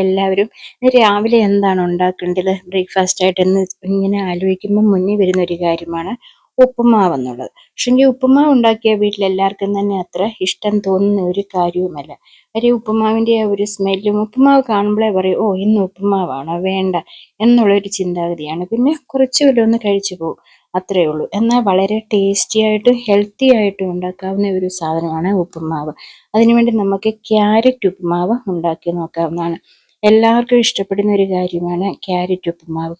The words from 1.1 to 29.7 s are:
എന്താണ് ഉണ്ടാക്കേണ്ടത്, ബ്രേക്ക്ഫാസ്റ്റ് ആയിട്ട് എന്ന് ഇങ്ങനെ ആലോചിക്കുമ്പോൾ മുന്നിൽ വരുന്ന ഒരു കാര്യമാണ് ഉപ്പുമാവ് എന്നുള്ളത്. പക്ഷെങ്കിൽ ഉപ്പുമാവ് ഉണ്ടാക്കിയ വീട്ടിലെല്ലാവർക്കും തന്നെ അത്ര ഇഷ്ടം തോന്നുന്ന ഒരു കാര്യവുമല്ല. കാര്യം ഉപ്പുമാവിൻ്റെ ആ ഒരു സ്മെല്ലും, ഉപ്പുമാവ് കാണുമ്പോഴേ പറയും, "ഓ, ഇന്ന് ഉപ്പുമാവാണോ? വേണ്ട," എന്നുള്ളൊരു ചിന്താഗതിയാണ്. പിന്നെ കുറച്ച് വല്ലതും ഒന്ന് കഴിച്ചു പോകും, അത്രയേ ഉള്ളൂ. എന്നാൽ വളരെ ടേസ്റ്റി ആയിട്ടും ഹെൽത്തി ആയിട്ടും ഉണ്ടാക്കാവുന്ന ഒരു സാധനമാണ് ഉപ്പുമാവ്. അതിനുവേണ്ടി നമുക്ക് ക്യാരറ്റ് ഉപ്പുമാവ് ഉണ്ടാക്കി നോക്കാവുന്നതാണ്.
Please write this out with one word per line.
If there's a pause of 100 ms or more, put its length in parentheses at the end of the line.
എന്താണ്
ഉണ്ടാക്കേണ്ടത്, (200)
ബ്രേക്ക്ഫാസ്റ്റ്
ആയിട്ട്
എന്ന് (300)
ഇങ്ങനെ (100)
ആലോചിക്കുമ്പോൾ
മുന്നിൽ
വരുന്ന
ഒരു
കാര്യമാണ് (440)
ഉപ്പുമാവ്
എന്നുള്ളത്. (220)
പക്ഷെങ്കിൽ
ഉപ്പുമാവ്
ഉണ്ടാക്കിയ (100)
വീട്ടിലെല്ലാവർക്കും
തന്നെ
അത്ര (260)
ഇഷ്ടം (140)
തോന്നുന്ന (100)
ഒരു (120)
കാര്യവുമല്ല. (440)
കാര്യം
ഉപ്പുമാവിൻ്റെ
ആ
ഒരു
സ്മെല്ലും,
ഉപ്പുമാവ്
കാണുമ്പോഴേ
പറയും,
"ഓ, (180)
ഇന്ന്
ഉപ്പുമാവാണോ? (120)
വേണ്ട," (440)
എന്നുള്ളൊരു
ചിന്താഗതിയാണ്.
പിന്നെ (180)
കുറച്ച്
വല്ലതും
ഒന്ന്
കഴിച്ചു
പോകും, (340)
അത്രയേ
ഉള്ളൂ. (120)
എന്നാൽ
വളരെ (160)
ടേസ്റ്റി
ആയിട്ടും (100)
ഹെൽത്തി
ആയിട്ടും
ഉണ്ടാക്കാവുന്ന (100)
ഒരു (120)
സാധനമാണ് (140)
ഉപ്പുമാവ്. (420)
അതിനുവേണ്ടി (100)
നമുക്ക് (180)
ക്യാരറ്റ്
ഉപ്പുമാവ് (180)
ഉണ്ടാക്കി
നോക്കാവുന്നതാണ്. (460)